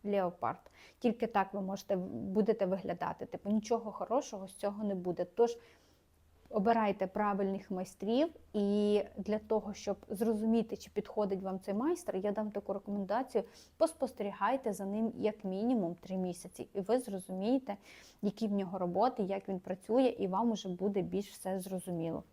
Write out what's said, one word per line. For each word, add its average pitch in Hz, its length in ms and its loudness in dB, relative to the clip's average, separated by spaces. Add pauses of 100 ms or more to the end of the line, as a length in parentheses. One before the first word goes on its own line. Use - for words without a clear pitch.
леопард. 185 680 0 (280)
Тільки 226 280 2
так 196 260 0
ви 202 80 -4
можете, 190 340 -2
будете 196 680 2
виглядати, 180 600 -2
типу, - 240 -8
нічого 220 420 0
хорошого 202 560 -4
з - 60 -16
цього 202 300 -4
не 202 120 0
буде. 180 300 -2
Тож 233 320 4 (960)
Обирайте 202 540 2
правильних 196 640 0
майстрів, 214 580 0 (240)
і 208 480 4 (160)
для 208 220 -2
того, 214 340 0
щоб 196 240 -4 (120)
зрозуміти, 226 680 2
чи - 120 -16
підходить 196 520 -2
вам 190 180 -4
цей 190 140 -4
майстер, 285 420 0
я 202 160 0
дам 214 200 -2
таку 202 220 -4
рекомендацію: 202 680 0 (340)
поспостерігайте 226 960 0
за 190 120 -4
ним 214 300 0
як 214 280 -2
мінімум 196 520 0
три 185 220 -6
місяці, 180 560 -6
і 196 80 -2
ви 226 180 2
зрозумієте, 202 800 -2 (440)
які 208 260 0
в 202 40 0
нього 196 260 0
роботи, 196 460 2
як 196 260 -4
він 185 100 -2
працює, 233 600 2
і 196 80 0
вам 214 240 2
уже 196 180 -4
буде 190 320 0
більш 185 280 -2
все 190 300 -4
зрозуміло. 180 720 -4